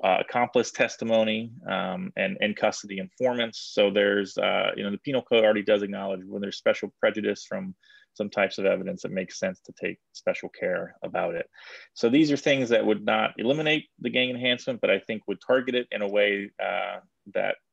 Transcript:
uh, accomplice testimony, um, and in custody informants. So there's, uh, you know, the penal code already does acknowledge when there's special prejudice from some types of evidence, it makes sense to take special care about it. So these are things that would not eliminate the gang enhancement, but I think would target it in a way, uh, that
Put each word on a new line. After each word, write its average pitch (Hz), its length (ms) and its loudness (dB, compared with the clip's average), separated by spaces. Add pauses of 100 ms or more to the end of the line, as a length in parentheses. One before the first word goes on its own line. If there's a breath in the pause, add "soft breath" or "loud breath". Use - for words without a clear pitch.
uh, 95 160 4
accomplice 120 500 0
testimony, 113 800 0 (180)
um, 92 480 -2
and 95 240 -2
in 107 140 0
custody 101 440 -2
informants. 117 760 -4
So 101 180 4
there's, 101 460 2
uh, 98 400 2
you 107 80 -6
know, 101 60 -2
the 101 80 -6
penal 135 240 -2
code 117 200 4
already 107 200 6
does 104 200 4
acknowledge 98 420 -6
when 101 180 -8
there's 101 160 -8
special 107 420 0
prejudice 104 480 0
from 95 260 -8 (400 soft breath)
some 104 140 -4
types 98 300 0
of 98 80 -2
evidence, 95 380 -2
it 98 60 -6
makes 95 280 -8
sense 92 220 -4
to - 200 -20
take 92 180 -6 (140)
special - 360 -4
care 90 540 -6
about 87 320 -2
it. - 140 -6 (460 loud breath)
So 117 140 2
these 147 240 4
are 139 40 0
things 131 320 0
that 110 160 4
would 104 200 2
not 110 340 2
eliminate 151 480 0 (140)
the 120 100 -4
gang 127 180 0
enhancement, 123 520 -2
but 104 100 2
I 98 80 4
think 107 300 -6
would 98 120 -4
target 127 340 0
it 123 180 0
in 107 100 -4
a 101 60 -2
way, 101 420 2 (120)
uh, 95 360 -4 (360)
that 98 220 0 (160)